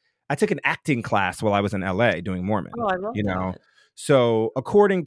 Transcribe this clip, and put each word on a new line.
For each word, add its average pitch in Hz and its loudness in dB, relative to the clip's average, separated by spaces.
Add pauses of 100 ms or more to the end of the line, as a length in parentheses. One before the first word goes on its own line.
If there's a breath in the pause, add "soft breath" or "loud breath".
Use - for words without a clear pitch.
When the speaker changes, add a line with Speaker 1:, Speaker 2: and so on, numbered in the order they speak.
(280)
Speaker 1:
I 143 -2
took 208 0
an 156 -4
acting 139 -2
class 98 -2
while 107 2
I 101 4
was 101 0
in 95 -4
L 95 0
A 90 2
doing 90 -4
Mormon, 101 -2
Speaker 2:
Oh, 233 -4
I 190 0
love 220 -6
Speaker 1:
you 104 -2
know? 92 -2
Speaker 2:
that. - -18 (360 soft breath)
Speaker 1:
So 117 2
according 190 2